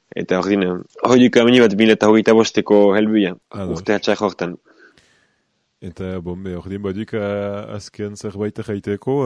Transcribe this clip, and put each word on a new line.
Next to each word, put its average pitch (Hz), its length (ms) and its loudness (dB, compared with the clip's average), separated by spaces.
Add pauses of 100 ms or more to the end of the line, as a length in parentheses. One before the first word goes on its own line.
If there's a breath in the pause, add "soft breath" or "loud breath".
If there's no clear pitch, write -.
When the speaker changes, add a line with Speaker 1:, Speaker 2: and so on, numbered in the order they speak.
(160)
Speaker 1:
Eta 92 240 -2
hor 90 80 -4
dina, 95 340 -2 (220)
hoi 123 160 4
duk 123 180 4
amini 120 220 6
bat 113 120 6
bi 101 120 2
mila 110 100 6
eta 107 140 0
hogeita 110 260 4
bosteko 104 640 4
helbia, 104 400 0 (160)
Speaker 2:
Ados. 90 280 -8
Speaker 1:
urte 104 140 -2
atxar 101 260 -2
hortan. 90 380 -6 (1200 soft breath)
Speaker 2:
Eta, 92 380 -10
bon, 90 240 -10
be, 92 120 -8
hor 87 120 -12
din 98 140 -10
baduk, 101 320 -8
eh, 101 600 -6
azken 104 400 -12
zerbait 104 440 -8
erraiteko, 101 680 -6